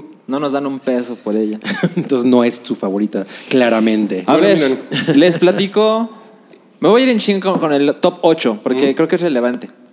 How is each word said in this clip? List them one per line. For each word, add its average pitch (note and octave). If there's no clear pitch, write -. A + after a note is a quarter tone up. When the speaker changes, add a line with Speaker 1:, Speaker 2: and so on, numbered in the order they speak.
Speaker 1:
No C3+
nos D3
dan C#3
un C3+
peso B2
por G#2+
ella. G#2+
Speaker 2:
<laughs> -
Entonces C3+
no B2
es A#2
su A#2+
favorita, G2+
claramente. A2
Speaker 1:
A C3+
Speaker 3:
Bueno, F3+
Speaker 1:
ver, D3
Speaker 3:
miren. C#3
Speaker 1:
les E3+
platico. G#3
Me D#3
voy A#3
a C4
ir C4
en A3+
chinga G3
con, E3+
con D#3
el C#3+
top F3+
ocho, D#3
porque B2+
Speaker 3:
Ujú. C3
Speaker 1:
creo D#3+
que E3+
es E3
relevante. B2